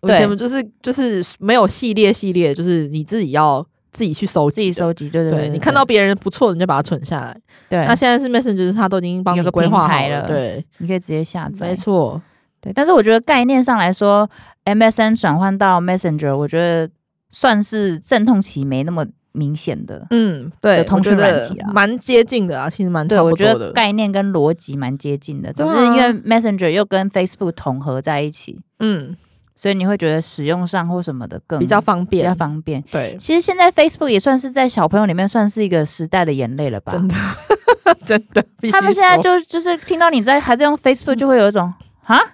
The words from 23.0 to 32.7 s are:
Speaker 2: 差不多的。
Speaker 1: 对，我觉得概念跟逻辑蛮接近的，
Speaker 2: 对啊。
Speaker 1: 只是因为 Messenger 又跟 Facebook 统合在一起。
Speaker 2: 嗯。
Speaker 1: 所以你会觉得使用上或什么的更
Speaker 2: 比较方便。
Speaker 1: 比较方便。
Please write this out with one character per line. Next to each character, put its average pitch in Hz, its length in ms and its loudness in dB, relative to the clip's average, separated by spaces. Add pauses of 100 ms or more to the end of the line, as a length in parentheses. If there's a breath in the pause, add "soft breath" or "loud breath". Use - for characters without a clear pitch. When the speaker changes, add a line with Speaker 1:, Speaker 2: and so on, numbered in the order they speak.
Speaker 2:
差 202 140 4
不 165 80 4
多 - 0 -
的。 165 60 4
Speaker 1:
对， 208 160 4
我 - 20 4
觉 - 40 -2
得 214 140 -8
概 220 200 2
念 214 180 0
跟 196 220 0
逻 160 220 2
辑 139 220 -12
蛮 135 200 -4
接 143 220 -6
近 143 240 -12
的， - 100 -12
Speaker 2:
对 294 140 -4
啊。 - 20 0
Speaker 1:
只 233 100 0
是 247 80 4
因 240 80 4
为 247 280 4
Messenger 208 480 0
又 196 140 2
跟 190 260 -2
Facebook 185 420 -4
统 135 280 -6
合 135 200 -6
在 147 200 -4
一 151 100 -4
起。 - 300 -18 (180)
Speaker 2:
嗯。 175 380 -4 (400)
Speaker 1:
所 202 140 -4
以 196 40 0
你 185 120 -2
会 202 100 0
觉 165 160 -2
得 160 80 0
使 151 260 -8
用 175 200 -2
上 170 220 -4
或 180 120 -4
什 160 140 -8
么 123 140 -10
的 - 180 -14
更 156 140 -4
Speaker 2:
比 180 60 0
较 202 140 4
方 175 260 -2
便。 175 180 0
Speaker 1:
比 175 40 2
较 180 60 0
方 156 280 -4
便。 143 280 -6